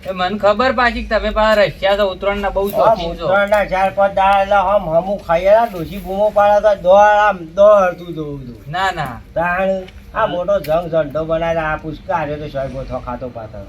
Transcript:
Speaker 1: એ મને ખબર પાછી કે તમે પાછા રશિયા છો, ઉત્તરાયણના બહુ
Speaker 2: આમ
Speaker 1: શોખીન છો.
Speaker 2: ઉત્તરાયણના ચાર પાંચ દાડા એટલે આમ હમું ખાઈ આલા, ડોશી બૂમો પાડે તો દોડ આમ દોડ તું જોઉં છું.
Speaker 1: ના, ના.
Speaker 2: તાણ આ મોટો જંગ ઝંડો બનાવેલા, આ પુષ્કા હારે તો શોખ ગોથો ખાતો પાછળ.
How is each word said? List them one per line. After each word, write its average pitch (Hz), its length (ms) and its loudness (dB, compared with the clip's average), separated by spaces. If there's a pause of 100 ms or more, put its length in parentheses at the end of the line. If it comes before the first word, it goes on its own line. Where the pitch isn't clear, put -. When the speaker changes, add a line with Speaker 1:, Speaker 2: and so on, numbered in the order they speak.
Speaker 1:
એ - 20 -6
મને 185 260 -2
ખબર 208 360 2
પાછી 233 300 0
કે 214 160 -2
તમે 208 100 -2
પાછા 214 320 2
રશિયા 190 360 2
છો, 208 80 2
ઉત્તરાયણના 196 440 -2
બહુ 185 140 -2
Speaker 2:
આમ 202 80 -2
Speaker 1:
શોખીન 175 460 0
છો. 170 80 -8
Speaker 2:
ઉત્તરાયણના 202 400 2
ચાર 190 260 0
પાંચ 196 240 0
દાડા 196 260 4
એટલે 196 140 0
આમ 196 340 2
હમું 160 380 0
ખાઈ 170 180 0
આલા, 220 200 6
ડોશી 180 320 -8
બૂમો 196 320 -2
પાડે 208 320 4
તો 202 200 2
દોડ 180 160 6
આમ 208 400 4
દોડ 185 560 4
તું 175 220 -12
જોઉં 143 320 -10
છું. 117 240 -16
Speaker 1:
ના, 185 200 -2
ના. 135 300 -8 (120)
Speaker 2:
તાણ 175 360 -2 (460)
આ 220 100 -2
મોટો 180 340 -2
જંગ 160 320 -2
ઝંડો 156 340 -2
બનાવેલા, 165 360 -2
આ 156 140 -4
પુષ્કા 156 400 -8
હારે 151 200 -4
તો 147 120 -10
શોખ 135 240 -8
ગોથો 127 280 -10
ખાતો 123 300 -10
પાછળ. 107 400 -14